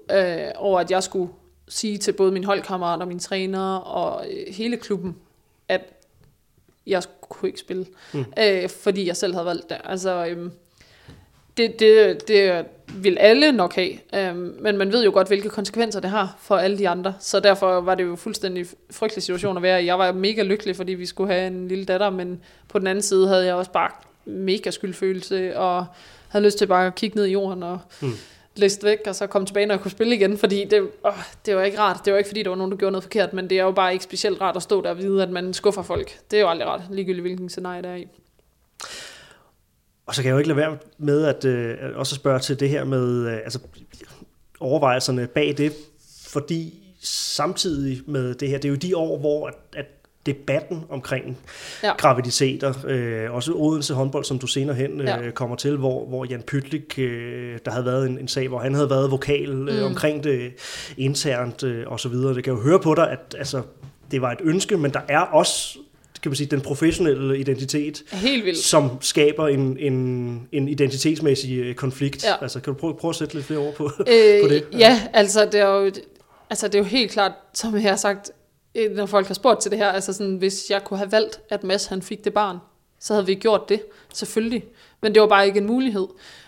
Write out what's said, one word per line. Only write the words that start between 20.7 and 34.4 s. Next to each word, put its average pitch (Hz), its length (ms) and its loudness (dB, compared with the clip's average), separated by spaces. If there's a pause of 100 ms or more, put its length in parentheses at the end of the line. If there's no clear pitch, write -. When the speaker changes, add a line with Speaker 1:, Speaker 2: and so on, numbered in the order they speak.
Speaker 1:
fordi 185 180 -6
vi 180 120 -8
skulle 190 280 -2
have 185 140 0
en 185 200 -8
lille 190 180 -4
datter, 190 240 2
men 180 320 -6 (260)
på 208 120 -2
den 190 80 -2
anden 196 140 0
side 190 260 4
havde 185 180 4
jeg 180 100 0
også 185 160 -4
bare 175 180 2 (360)
mega 190 460 -2
skyldfølelse, 185 840 -4
og 180 280 0 (440)
havde 208 160 4
lyst 208 120 6
til 208 100 2
bare 185 200 4
at 185 80 -4
kigge 214 200 -4
ned 208 100 2
i 190 60 0
jorden 190 320 -2
og 180 160 -8 (220)
Speaker 2:
Mm. 131 100 -4 (440)
Speaker 1:
liste 202 300 2
væk, 214 220 4
og 190 80 -4
så 196 120 -4
komme 196 180 0
tilbage, 202 200 2
når 208 100 0
jeg 190 60 -4
kunne 185 100 -6
spille 233 240 2
igen, 208 220 2
fordi 202 280 0
det, 208 160 4 (240)
åh, 202 80 2 (320)
det 202 100 0
var 190 80 2
ikke 202 160 -2
rart. 190 260 2
Det 202 80 4
var 196 40 4
ikke, 202 100 2
fordi 208 160 -4
der 196 60 -2
var 180 80 -2
nogen, 190 140 -2
der 196 60 -6
gjorde 196 140 0
noget 190 120 -4
forkert, 185 300 0
men 185 160 -6
det 190 100 4
er 185 40 4
jo 190 80 2
bare 185 220 2
ikke 185 100 -4
specielt 185 380 -4